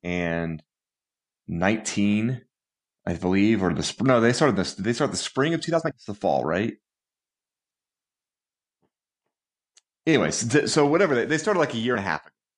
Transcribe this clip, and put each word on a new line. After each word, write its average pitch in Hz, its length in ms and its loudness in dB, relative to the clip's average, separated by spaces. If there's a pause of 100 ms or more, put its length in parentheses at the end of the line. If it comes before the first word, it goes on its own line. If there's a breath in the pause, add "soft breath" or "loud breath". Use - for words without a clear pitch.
and 85 580 -4 (840)
nineteen, 104 920 -2 (640)
I 87 100 -4
believe, 98 500 2
or 90 80 2
the 78 100 -2
sp-, - 200 -6
no, 123 180 4
they 117 120 4
started 127 240 2
the, 95 260 -4
they 113 100 -2
started 127 220 -2
the 104 40 -6
spring 151 360 -2
of 160 60 -4
two 165 120 -6
thousand. 165 180 0
It's - 140 -16
the 104 100 -12
fall, 69 300 -2
right? 92 300 -2 (3250)
Anyways, 117 420 2
th-, 143 200 2
so 147 180 2
whatever, 156 300 2
they, 113 80 2
they 151 140 0
started, 190 200 0
like, 143 160 0
a 117 40 -4
year 120 160 -2
and 98 100 -4
a 95 40 -6
half 76 180 -4
ago. - 60 -20 (260)